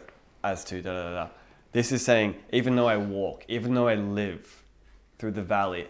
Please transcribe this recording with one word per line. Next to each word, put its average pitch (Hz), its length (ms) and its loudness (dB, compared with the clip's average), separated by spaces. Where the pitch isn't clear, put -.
as 95 220 -2
to 92 140 -8
da, 92 120 -6
da, 90 100 -4
da, 87 220 -6
da." 82 40 -10
This 120 180 2
is 127 140 -2
saying, 107 320 4
"Even 123 240 2
though 120 100 4
I 110 100 4
walk, 98 520 -4
even 117 260 -2
though 120 140 4
I 110 80 4
live 101 680 -4
through 110 140 -4
the 101 100 -4
valley, 92 480 0